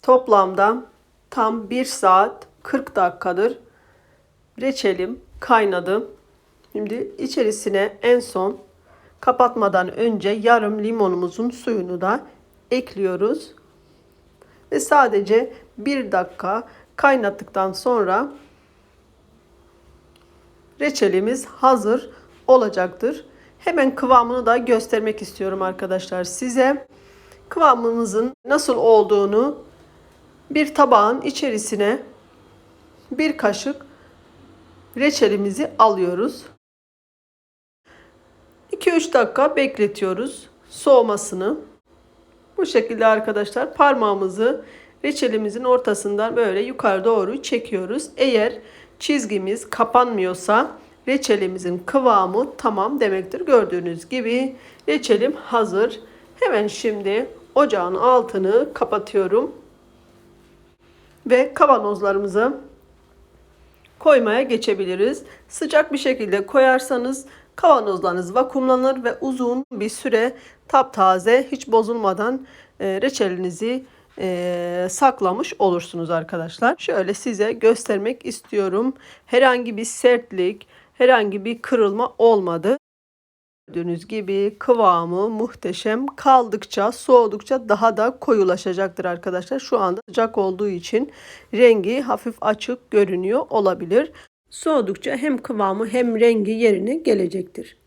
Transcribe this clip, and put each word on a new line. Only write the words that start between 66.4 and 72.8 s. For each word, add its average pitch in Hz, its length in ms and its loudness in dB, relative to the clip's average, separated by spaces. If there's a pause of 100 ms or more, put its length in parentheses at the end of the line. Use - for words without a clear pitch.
koyarsanız 262 800 0 (300)
kavanozlarınız 190 760 0
vakumlanır 254 720 0
ve 240 160 -4
uzun 254 520 -4
bir 208 160 -6
süre 240 480 -2 (320)
taptaze, 233 840 2
hiç 262 160 -12
bozulmadan, 220 800 0 (340)